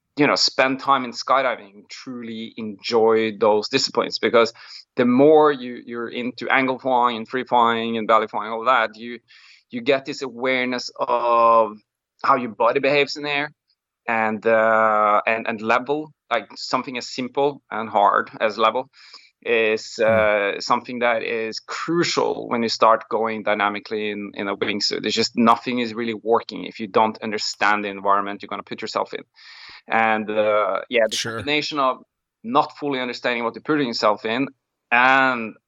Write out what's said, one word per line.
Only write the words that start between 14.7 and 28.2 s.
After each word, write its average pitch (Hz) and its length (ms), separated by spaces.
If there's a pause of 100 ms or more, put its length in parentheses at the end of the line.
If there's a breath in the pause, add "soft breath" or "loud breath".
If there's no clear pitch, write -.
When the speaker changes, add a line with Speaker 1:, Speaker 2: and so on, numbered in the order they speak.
Speaker 1:
and, 113 220
and 110 140
level, 131 500 (180)
like, 113 160 (100)
something 127 400
as 117 120
simple 139 640
and 107 180
hard 104 420 (100)
as 107 180
level 113 320 (500 loud breath)
is, 113 560
Speaker 2:
Hmm. 117 80
Speaker 1:
uh, 107 560
something 120 400
that 117 240
is 113 340
crucial 113 920
when 117 140
you 113 60
start 110 400
going 110 340
dynamically 104 680
in, 104 240
in 101 120
a 98 100
wingsuit. 101 480
It's 104 120
just 110 200
nothing 120 440
is 110 140
really 113 200
working 107 500
if 85 140
you 113 80
don't 110 360
understand 104 600
the 101 40
environment 98 540